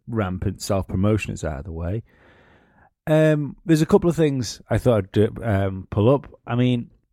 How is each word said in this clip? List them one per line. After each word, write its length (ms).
rampant 540
self-promotion 720
is 100
out 140
of 80
the 60
way, 300
um, 500
there's 160
a 40
couple 220
of 80
things 540
I 80
thought 180
I'd 160
do, 300
um, 480
pull 180
up. 200
I 80
mean, 360